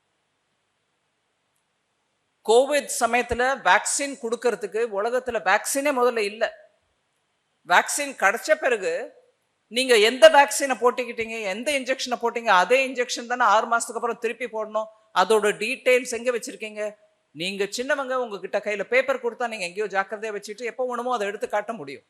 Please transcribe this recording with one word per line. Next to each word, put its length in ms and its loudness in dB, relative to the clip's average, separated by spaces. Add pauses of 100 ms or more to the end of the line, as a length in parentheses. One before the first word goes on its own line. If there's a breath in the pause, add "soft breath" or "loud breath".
(2500)
கோவிட் 400 4 (100)
சமயத்துல 640 0
வேக்சின் 600 2
கொடுக்கறதுக்கு 760 -4
உலகத்துல 480 -2
வேக்சினே 540 0
முதல்ல 200 2
இல்ல. 540 -6 (960)
வேக்சின் 460 2
கிடைச்ச 420 2
பிறகு 640 -4 (520)
நீங்க 260 2
எந்த 320 6
வேக்சினை 480 4
போட்டுக்கிட்டீங்க, 580 -2 (180)
எந்த 180 -6
இன்ஜெக்ஷனை 500 -4
போட்டீங்க, 300 -2 (100)
அதே 160 4 (100)
இன்ஜெக்ஷன் 440 -6
தானே 140 2
ஆறு 220 4
மாசத்துக்கு 340 -2
அப்புறம் 220 -4
திருப்பி 240 -6
போடணும். 400 -6 (280)
அதோட 320 4 (100)
டீட்டெயில்ஸ் 600 0
எங்க 140 -4
வச்சிருக்கீங்க? 500 -8 (540)
நீங்க 280 -4 (120)
சின்னவங்க, 380 -2
உங்ககிட்ட 440 -4
கையில 260 -4
பேப்பர் 400 0
கொடுத்தா 240 -4
நீங்க 200 -8
எங்கேயோ 200 -6
ஜாக்கிரதையா 480 -4
வச்சுட்டு 360 -10
எப்போ 160 -6
வேணுமோ 260 -4
அதை 140 -2
எடுத்து 220 -8
காட்ட 240 -4
முடியும். 360 -14